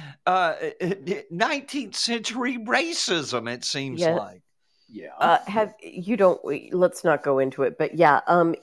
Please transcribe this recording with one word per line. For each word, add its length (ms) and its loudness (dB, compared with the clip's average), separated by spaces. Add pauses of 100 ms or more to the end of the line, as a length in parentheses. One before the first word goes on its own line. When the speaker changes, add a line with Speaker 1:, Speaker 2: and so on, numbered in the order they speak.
(260)
Speaker 1:
uh, 300 2 (760)
nineteenth 680 -4
century 600 -4
racism, 920 -4
it 160 -10
seems 380 -6
Speaker 2:
Yeah. 140 2
Speaker 1:
like. 260 -8 (480)
Speaker 3:
Yeah. 200 -16 (100)
Speaker 2:
Uh, 260 6
have, 340 -2
you 380 -6
don't, 260 4
we, 300 -6
let's 300 2
not 180 4
go 160 0
into 240 0
it, 160 0
but 180 -2
yeah, 300 6
um, 380 4